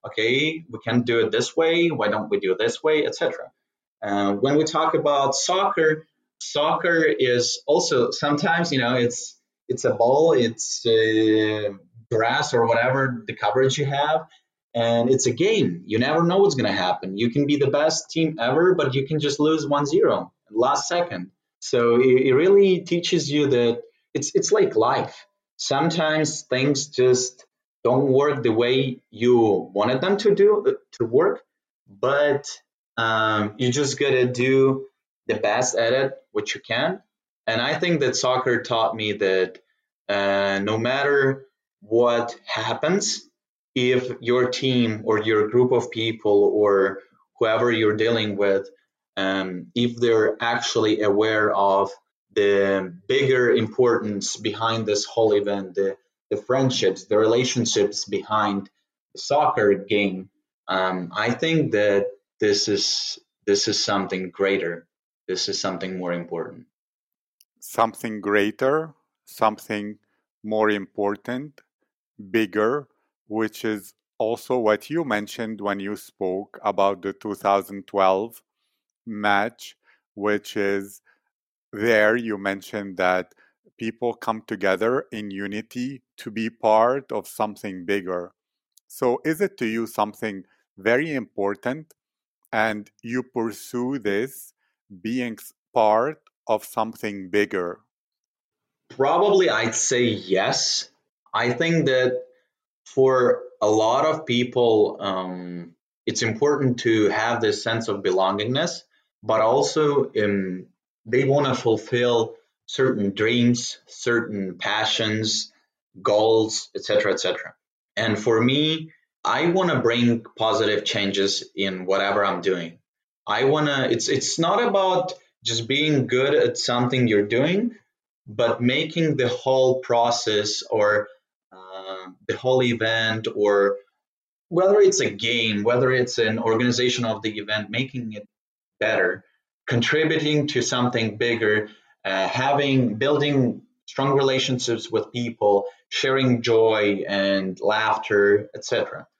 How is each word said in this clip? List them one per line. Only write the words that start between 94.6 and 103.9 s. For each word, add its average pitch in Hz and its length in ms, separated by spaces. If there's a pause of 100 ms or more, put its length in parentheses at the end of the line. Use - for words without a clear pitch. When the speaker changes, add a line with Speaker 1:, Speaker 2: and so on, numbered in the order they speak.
Speaker 2:
being 117 380
s-, - 140 (200)
part 117 480 (240)
of 110 200
something 104 640
bigger? 92 500 (1080)
Speaker 1:
Probably 175 600
I'd 117 240
say 123 300
yes. 98 840 (440)
I 120 200
think 165 320
that 127 380 (600)
for 131 600 (180)
a 107 80
lot 113 360